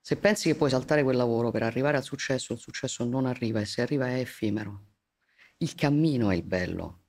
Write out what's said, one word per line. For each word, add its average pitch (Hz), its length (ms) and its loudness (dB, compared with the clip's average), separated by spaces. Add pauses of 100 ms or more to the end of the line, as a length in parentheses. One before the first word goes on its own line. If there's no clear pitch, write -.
Se - 160 -2
pensi 208 320 2
che 151 60 4
puoi 147 140 2
saltare 143 340 2
quel 131 120 4
lavoro 117 360 2
per 113 120 0
arrivare 127 340 0
al 131 60 0
successo, - 500 -4
il 117 60 -6
successo - 460 -6
non 131 200 0
arriva, 117 360 -2
e 101 40 -2
se - 160 -4
arriva 131 260 0
è 127 120 -2
effimero. 104 640 -4 (720)
Il - 180 -4
cammino 143 540 4
è 95 60 4
il - 80 -2
bello 90 640 -4